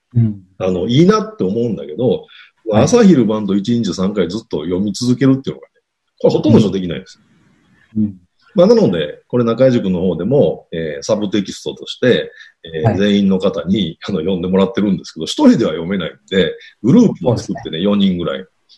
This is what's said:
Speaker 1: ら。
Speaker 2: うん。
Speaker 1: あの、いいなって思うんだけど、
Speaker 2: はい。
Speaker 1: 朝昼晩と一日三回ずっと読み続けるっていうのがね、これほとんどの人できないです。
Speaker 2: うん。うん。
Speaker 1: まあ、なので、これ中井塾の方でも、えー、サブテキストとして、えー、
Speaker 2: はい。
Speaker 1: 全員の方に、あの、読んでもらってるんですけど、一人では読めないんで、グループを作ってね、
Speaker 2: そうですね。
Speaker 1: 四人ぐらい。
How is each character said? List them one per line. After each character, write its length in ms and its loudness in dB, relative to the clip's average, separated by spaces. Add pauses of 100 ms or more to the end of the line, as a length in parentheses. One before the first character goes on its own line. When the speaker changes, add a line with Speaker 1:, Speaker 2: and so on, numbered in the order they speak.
(140)
Speaker 1:
ら。 80 2
Speaker 2:
う 20 2
ん。 180 -4 (160)
Speaker 1:
あ 120 -2
の、 160 -2
い 160 4
い 40 4
な 160 4
っ 140 -12
て 80 -4
思 160 -2
う 80 -2
ん 80 -6
だ 100 -10
け 80 -14
ど、 320 -2 (420)
Speaker 2:
は 120 2
い。 40 4
Speaker 1:
朝 180 4
昼 220 6
晩 220 -2
と 100 0
一 200 0
日 180 -2
三 200 -2
回 140 0
ず 160 -8
っ 40 -20
と 160 -6
読 160 -4
み 120 -4
続 240 -2
け 100 2
る 120 4
っ 40 -12
て 80 -10
い 20 -6
う 40 -14
の 60 -20
が 60 -20
ね、 40 -20 (480)
こ 80 4
れ 60 2
ほ 60 0
と 100 2
ん 20 4
ど 60 8
の 60 4
人 80 -2
で 80 -4
き 80 -6
な 80 -8
い 40 -12
で 60 -18
す。 140 -20 (760)
Speaker 2:
う 40 0
ん。 40 0
う 20 0
ん。 140 -10 (340)
Speaker 1:
ま 100 4
あ、 20 6
な 80 6
の 160 2
で、 380 -6
こ 100 -2
れ 60 2
中 240 2
井 40 2
塾 180 0
の 100 -2
方 160 0
で 80 -6
も、 480 0
え 280 -8
ー、 20 -16
サ 140 -2
ブ 140 -4
テ 120 0
キ 100 -10
ス 100 -16
ト 120 -8
と 120 -20
し 120 -14
て、 340 0 (320)
え 160 -10
ー、 20 -4
Speaker 2:
は 120 0
い。 40 -4
Speaker 1:
全 220 2
員 80 2
の 100 2
方 260 -4
に、 340 -4 (100)
あ 40 -6
の、 60 -2
読 180 -4
ん 60 -6
で 60 -4
も 80 0
ら 80 4
っ 80 -2
て 80 -4
る 120 0
ん 40 0
で 80 -8
す 80 -20
け 80 -14
ど、 60 -8
一 60 -8 (160)
人 100 6
で 60 0
は 80 -2
読 140 -6
め 120 -4
な 100 -6
い 20 -14
ん 80 -18 (100)
で、 260 0 (280)
グ 100 2
ル 100 8
ー 120 2
プ 140 -6
を 80 2
作 160 -6
っ 100 -10
て 80 -12
ね、 0 -
Speaker 2:
そ 0 -
う 20 -12
で 60 -6
す 20 -6
ね。 0 -
Speaker 1:
四 180 0
人 200 0
ぐ 60 -6
ら 160 -6
い。 60 -18 (320)